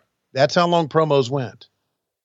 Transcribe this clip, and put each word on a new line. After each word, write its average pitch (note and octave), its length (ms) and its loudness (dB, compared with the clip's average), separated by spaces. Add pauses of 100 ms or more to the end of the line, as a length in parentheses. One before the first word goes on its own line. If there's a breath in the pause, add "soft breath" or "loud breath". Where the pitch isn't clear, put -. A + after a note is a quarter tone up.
(340)
That's C#3 220 0
how F3 120 2
long E3+ 220 0
promos C#3+ 400 0
went. B2+ 380 -8 (580)